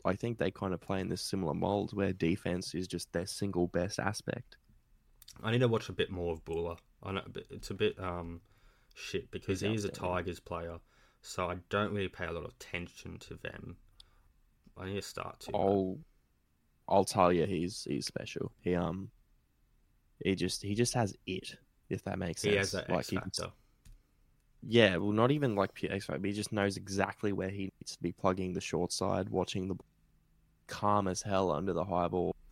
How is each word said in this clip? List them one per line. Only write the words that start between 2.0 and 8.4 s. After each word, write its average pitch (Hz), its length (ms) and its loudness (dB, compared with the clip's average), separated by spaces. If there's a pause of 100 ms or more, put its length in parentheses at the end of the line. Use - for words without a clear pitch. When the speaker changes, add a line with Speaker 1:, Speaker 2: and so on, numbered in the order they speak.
Speaker 1:
defense 90 600 0
is 90 120 -4
just - 260 -8
their 87 140 -2
single 92 400 0
best 87 320 -2
aspect. - 580 -6 (880)
Speaker 2:
I 110 80 -2
need 120 80 4
to 127 100 4
watch 113 200 0
a 92 40 -6
bit - 180 -2
more 87 220 -2
of 80 120 -8
Bula. 82 320 -4 (260)
I 98 100 -6
know, 95 100 -4 (100)
but - 180 -10
it's - 200 -10
a 104 40 -6
bit, 107 240 0
um, 87 420 -6 (540)